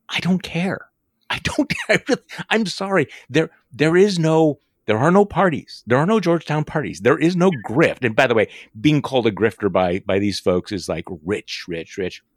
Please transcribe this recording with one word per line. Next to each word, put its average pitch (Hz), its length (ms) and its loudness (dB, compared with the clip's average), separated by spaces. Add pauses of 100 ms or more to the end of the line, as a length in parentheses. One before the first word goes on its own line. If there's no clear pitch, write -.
I - 120 -6
don't 180 200 -2
care. - 480 -8 (400)
I - 140 -6
don't - 260 -4
<laughs> - 180 -8
care. 208 100 2
I - 100 -2
really, - 140 0 (280)
I'm 220 160 0
sorry. 190 420 -2 (220)
There, 156 200 0 (220)
there 151 260 0
is 196 200 4
no, 160 420 2 (260)
there 107 120 0
are 147 140 4
no 202 140 6
parties. 170 600 -4
There 123 140 2
are 156 60 2
no 220 140 2
Georgetown 160 440 0
parties. 101 380 -6
There 120 180 4
is 170 160 2
no 180 160 2
grift. 131 540 0
And 110 100 0
by 139 120 4
the 117 60 2
way, 107 140 2 (320)
being 147 240 4
called 123 240 0
a 107 40 2
grifter 101 400 -2
by, 92 280 2
by 98 200 -2
these 101 200 -2
folks 90 320 -2
is, 90 180 -8
like, 82 160 -6 (200)
rich, - 420 -8
rich, 82 300 -10
rich. 92 260 -8 (140)